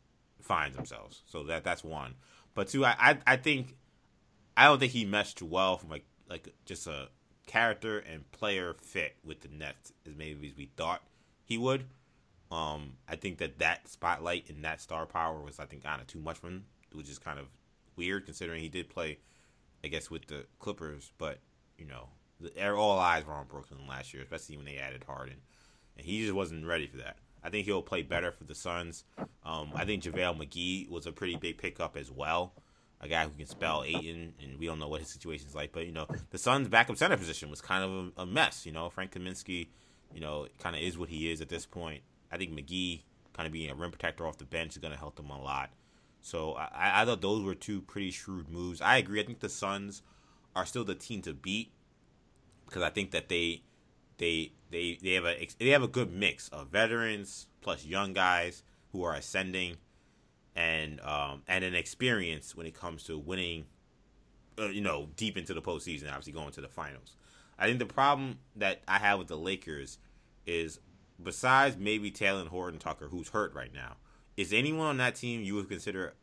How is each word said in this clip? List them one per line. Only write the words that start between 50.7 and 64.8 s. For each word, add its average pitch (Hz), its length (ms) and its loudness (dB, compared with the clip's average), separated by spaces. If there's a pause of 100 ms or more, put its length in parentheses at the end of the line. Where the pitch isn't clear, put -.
the 98 100 -2
team 101 280 -6
to 82 120 -6
beat 101 380 -4 (920)
because - 180 -4
I 80 60 6
think 95 220 0
that 82 180 0
they, 85 340 2 (540)
they, 82 360 2 (180)
they, 85 320 -2
they 92 100 2
have 90 140 4
a, 85 200 0 (120)
they 120 120 4
have 139 120 10
a 120 60 2
good 120 240 0
mix 92 360 2
of 71 200 -10
veterans 110 800 0 (120)
plus 87 240 -4
young 95 300 0
guys 90 480 4 (300)
who 90 120 -2
are 82 100 2
ascending, 92 640 -2 (800)
and, 80 440 0
um, 71 480 -2
and 92 160 2
an 90 100 0
experience 87 800 0
when 85 120 -10
it 80 80 -10
comes 82 300 -10
to 80 140 -6
winning, 85 480 -4 (920)
uh, 107 80 0
you 98 140 -2